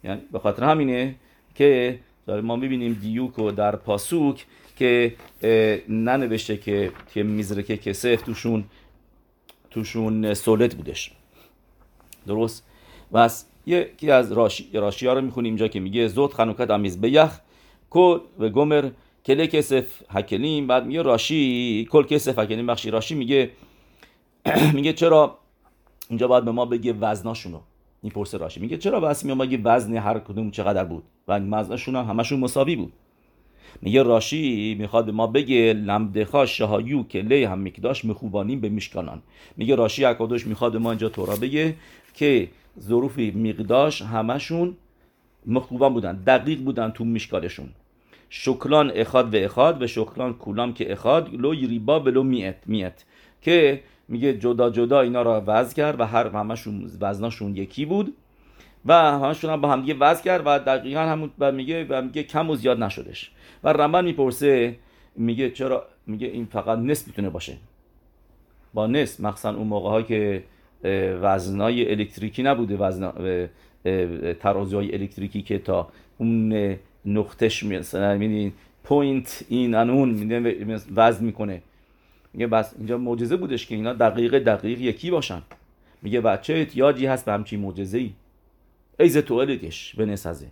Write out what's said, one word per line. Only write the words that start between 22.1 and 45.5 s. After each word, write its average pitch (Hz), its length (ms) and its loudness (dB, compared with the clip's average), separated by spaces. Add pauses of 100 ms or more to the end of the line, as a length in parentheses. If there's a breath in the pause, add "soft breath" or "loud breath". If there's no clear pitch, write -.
هکلیم»، 110 280 -2
بخشی 113 240 2
راشی 110 240 -2
میگه، 127 340 2 (960 soft breath)
<clears throat> 156 300 4
میگه 147 180 0
چرا 156 440 6 (720)
اینجا 117 180 0
باید 123 180 6
به 117 60 -2
ما 120 140 0
بگه 120 280 -2
وزناشونو؟ 107 680 -6 (440)
می‌پرسه 104 340 -8
راشی، 82 220 -8
میگه 123 180 -6
چرا 208 220 -2
بس 147 260 -2
می‌گه 131 380 -2
وزن 113 340 2
هر 107 220 -2
کدوم 104 320 -6
چقدر 95 320 0
بود 82 200 -8 (240)
و 101 120 0
وزناشون 107 560 -4
هم 123 100 -4
همشون 120 340 -2
مساوی 139 360 0
بود؟ 92 180 -8 (880 soft breath)
میگه 131 220 4
راشی 117 760 0
می‌خواد 110 260 0
به 107 60 -6
ما 113 160 0
بگه: 120 460 4
«لمدخا 104 720 0
شهایو 113 580 -2
که 95 180 -6
لی 127 220 2
هم 95 160 -2
میکداش 98 460 -6
مخوبانیم 107 560 -4
به 107 80 -4
میشکانان.» 95 520 -8 (360 soft breath)
میگه 123 180 2
راشی 117 300 2
اکادوش 117 420 0
می‌خواد 110 240 -2
به 110 80 -4
ما 117 100 -2
اینجا 110 200 -2
تورا 104 260 -4
بگه 147 400 -2 (380 loud breath)
که 131 360 2 (300 soft breath)
ظروف 120 380 -2
میقداش 113 840 0
همشون 131 760 -4 (680)
مخوبان 127 480 0